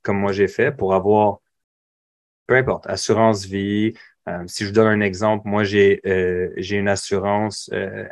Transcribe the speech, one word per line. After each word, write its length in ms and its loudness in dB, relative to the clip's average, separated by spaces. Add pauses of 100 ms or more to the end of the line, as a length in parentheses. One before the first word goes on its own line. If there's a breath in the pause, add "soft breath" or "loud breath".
comme 160 -2
moi 140 0
j'ai 160 2
fait, 240 0
pour 220 0
avoir, 440 2 (1080)
peu 100 2
importe, 320 0
assurance 560 0
vie. 500 -2 (340 loud breath)
Euh, 180 -8
si 180 -8
je 40 -4
vous 60 -6
donne 140 6
un 120 2
exemple, 460 0
moi 180 0
j'ai, 420 4
euh, 500 0
j'ai 200 -4
une 120 0
assurance, 840 -2
euh, 400 -8